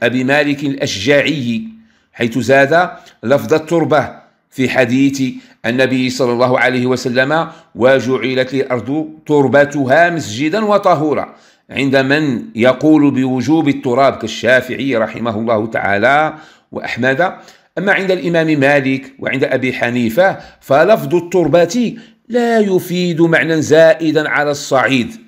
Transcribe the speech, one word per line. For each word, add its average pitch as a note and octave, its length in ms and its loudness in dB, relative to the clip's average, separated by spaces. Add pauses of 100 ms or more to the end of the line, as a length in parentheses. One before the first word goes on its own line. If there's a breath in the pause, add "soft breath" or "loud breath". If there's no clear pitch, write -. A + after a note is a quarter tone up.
أبي B2 200 0
مالك C#3+ 400 0
الأشجعي، A#2+ 1000 -2 (500 soft breath)
حيث A#2+ 240 -2
زاد C#3 520 2 (340 loud breath)
لفظ C#3 300 0
التربة D#3 560 0 (400)
في B2+ 200 -2
حديث C3 640 0 (320 loud breath)
النبي B2+ 440 0
صلى B2 240 -2
الله B2 260 2
عليه B2 260 0
وسلم: C3 600 0 (280 loud breath)
"وجعلت B2+ 760 0
الأرض C3 560 -4 (160)
تربتها C#3+ 840 2
مسجدا D#3 560 -4
وطهورا"، D#3 680 0 (340 soft breath)
عند B2+ 260 -2
من C3+ 460 0 (140)
يقول C#3 560 4
بوجوب C3 560 0
التراب C3 500 0
كالشافعي A#2+ 800 -2
رحمه A2 420 -4
الله A2+ 280 -2
تعالى B2 680 0 (380 loud breath)
وأحمد. C3+ 600 -2 (440 loud breath)
أما F#3+ 160 0
عند F#3 180 -2
الإمام E3 480 0
مالك C3+ 600 0
وعند C3 240 -4
أبي C3 300 -2
حنيفة B2 640 0 (240 loud breath)
فلفظ D3+ 540 2
التربة E3+ 800 0 (340 loud breath)
لا A#3 300 0
يفيد F3+ 640 0
معنى D#3+ 400 2
زائدا D#3 680 4
على D3 220 -2
الصعيد B2+ 640 0 (120)